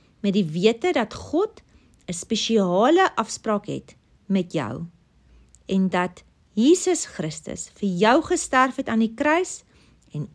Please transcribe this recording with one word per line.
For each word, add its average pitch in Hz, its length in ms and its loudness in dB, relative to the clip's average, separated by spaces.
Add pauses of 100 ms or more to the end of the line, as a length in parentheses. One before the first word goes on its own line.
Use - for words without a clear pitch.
(240)
met 202 80 0
die 190 160 0
wete 220 480 0
dat 233 180 -2
God - 460 -4 (480)
'n 175 80 -8
spesiale 226 1000 2
afspraak 214 500 -4
het 135 300 -10 (300)
met 185 260 0
jou 143 340 -6 (800)
en 190 220 2
dat 180 360 -4 (280)
Jesus 330 520 4
Christus - 680 -10
vir 202 140 -4
jou 214 340 4
gesterf 262 540 0
het - 120 -6
aan 226 160 2
die 226 100 -4
kruis 311 500 -2 (500)
en 147 200 -8